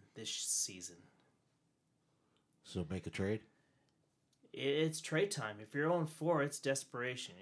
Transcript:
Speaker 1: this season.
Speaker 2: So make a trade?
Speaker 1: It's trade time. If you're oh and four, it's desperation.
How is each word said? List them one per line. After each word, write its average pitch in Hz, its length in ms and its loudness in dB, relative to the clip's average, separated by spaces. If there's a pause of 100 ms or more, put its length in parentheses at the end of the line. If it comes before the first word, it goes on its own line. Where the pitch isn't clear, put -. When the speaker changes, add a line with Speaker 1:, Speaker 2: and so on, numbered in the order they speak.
(140)
Speaker 1:
this 110 160 -6
season. 90 680 -2 (1700)
Speaker 2:
So 90 260 -4
make 92 160 -4
a - 40 -4
trade? 104 300 0 (1120)
Speaker 1:
It's 151 480 2
trade 190 300 2
time. 110 300 -2
If 110 140 -12
you're 151 160 4
oh 175 80 6
and 156 100 2
four, 156 340 2
it's 143 160 0
desperation. 127 840 -2